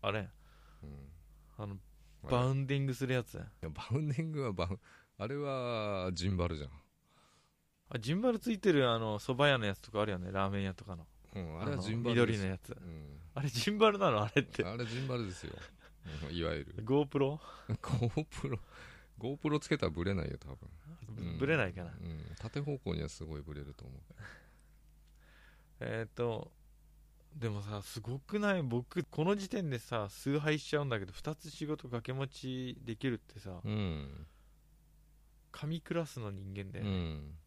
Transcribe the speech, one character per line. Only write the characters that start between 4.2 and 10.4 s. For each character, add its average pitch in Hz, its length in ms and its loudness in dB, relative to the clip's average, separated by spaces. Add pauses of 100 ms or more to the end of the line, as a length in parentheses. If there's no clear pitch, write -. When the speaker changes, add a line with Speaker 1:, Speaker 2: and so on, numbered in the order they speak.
Speaker 2:
ン 160 60 -4
グ 147 120 -2
は 113 100 0
バ 90 120 2
ウ-、 92 140 -2 (380)
あ 101 100 -2
れ 135 80 -2
は 120 800 0
ジ 87 160 2
ン 98 60 4
バ 87 120 4
ル 85 80 0
じ 73 80 -4
ゃ 69 40 -6
ん。 - 20 -8 (1200)
Speaker 1:
あ、 120 100 -4
ジ 117 140 0
ン 190 80 2
バ 247 100 4
ル 220 80 2
つ 240 120 0
い 208 80 0
て 196 120 6
る、 139 180 8
あ 113 100 4
の、 107 200 0
蕎 - 140 0
麦 143 160 6
屋 135 80 6
の 113 80 2
や 98 100 2
つ - 60 -16
と - 100 -16
か 104 100 4
あ 107 40 6
る 104 80 0
よ 90 60 0
ね、 92 120 -4
ラ 98 160 4